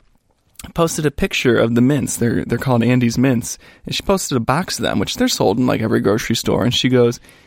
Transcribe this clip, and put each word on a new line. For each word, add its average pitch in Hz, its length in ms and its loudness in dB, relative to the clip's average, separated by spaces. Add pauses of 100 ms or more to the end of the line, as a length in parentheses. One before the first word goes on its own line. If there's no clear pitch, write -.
(720)
posted 165 320 -2
a 139 60 0
picture 131 460 0
of 117 180 2
the 117 60 4
mints. 135 360 2
They're, 117 280 0
they're 120 120 -2
called 120 260 0
Andy's 120 360 2
Mints. 123 400 0 (260)
And - 80 -8
she - 80 -6
posted 190 340 -2
a 120 60 0
box 139 380 -4
of 117 40 -6
them, - 140 -2
which 95 200 -2
they're 254 100 2
sold 110 320 0
in, 127 80 2
like, 113 140 0
every 113 180 0
grocery 113 360 0
store. 107 280 0
And 120 100 0
she - 160 0
goes, 120 300 2 (280)